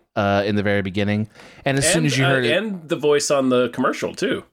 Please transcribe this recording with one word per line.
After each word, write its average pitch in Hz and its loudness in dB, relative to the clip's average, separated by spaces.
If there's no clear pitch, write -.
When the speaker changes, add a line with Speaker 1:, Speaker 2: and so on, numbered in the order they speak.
Speaker 1:
uh, 101 2
in 107 0
the 104 0
very 101 0
beginning. 104 -2
And 139 0
as 139 0
soon 180 2
Speaker 2:
And, 156 0
Speaker 1:
as 131 0
you 135 2
Speaker 2:
uh, 135 2
Speaker 1:
heard 135 2
it, 151 0
Speaker 2:
and 190 -6
the 165 -2
voice 147 2
on 135 2
the 123 2
commercial 127 -4
too. - -4